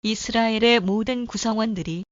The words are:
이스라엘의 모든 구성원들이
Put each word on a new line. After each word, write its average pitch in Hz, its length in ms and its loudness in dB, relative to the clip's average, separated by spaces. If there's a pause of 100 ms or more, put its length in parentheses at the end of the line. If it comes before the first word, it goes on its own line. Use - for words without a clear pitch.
이스라엘의 226 800 2
모든 220 460 -2
구성원들이 214 840 -2